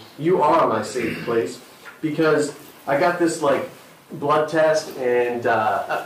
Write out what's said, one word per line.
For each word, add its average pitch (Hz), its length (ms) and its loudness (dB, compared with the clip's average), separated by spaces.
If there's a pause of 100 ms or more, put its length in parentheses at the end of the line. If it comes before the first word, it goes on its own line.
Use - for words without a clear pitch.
(180)
"You 160 240 2
are 156 240 4
my 110 160 0
safe - 420 -6
place." 117 340 -2 (440)
Because 147 520 0 (320)
I 143 140 0
got 175 180 2
this, 165 220 0
like, 135 300 0 (420)
blood 151 360 0
test, 156 500 2
and, 123 480 0
uh, 117 600 0